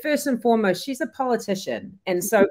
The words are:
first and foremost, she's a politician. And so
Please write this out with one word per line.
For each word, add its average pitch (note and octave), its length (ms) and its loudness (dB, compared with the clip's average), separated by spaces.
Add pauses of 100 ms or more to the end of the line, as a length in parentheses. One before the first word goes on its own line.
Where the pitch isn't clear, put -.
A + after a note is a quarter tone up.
first D4 240 0
and B3+ 160 0
foremost, G#3+ 420 2
she's C4+ 160 -6
a D#4 60 -4
politician. G3 1000 -4
And F3+ 160 -2
so G3 280 4